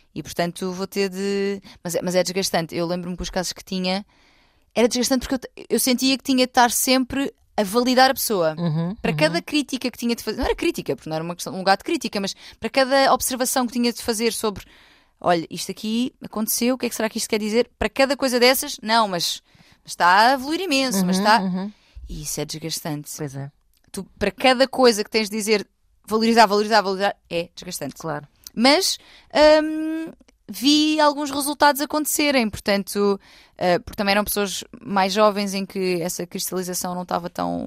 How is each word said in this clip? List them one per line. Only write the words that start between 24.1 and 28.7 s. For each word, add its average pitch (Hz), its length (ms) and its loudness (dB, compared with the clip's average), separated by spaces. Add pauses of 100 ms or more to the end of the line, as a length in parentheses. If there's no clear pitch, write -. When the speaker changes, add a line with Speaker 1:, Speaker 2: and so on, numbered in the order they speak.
Speaker 1:
para 202 140 0
cada 262 340 4
coisa 226 380 4
que - 60 -12
tens 220 200 -2
de 214 60 -6
dizer, 208 280 0 (400)
valorizar, 226 420 4
valorizar, 208 340 2
valorizar, 196 340 -2 (140)
é 170 260 -4
desgastante. 147 400 -12
Speaker 2:
Claro. 147 320 -8 (260)
Speaker 1:
Mas, 277 460 2 (640)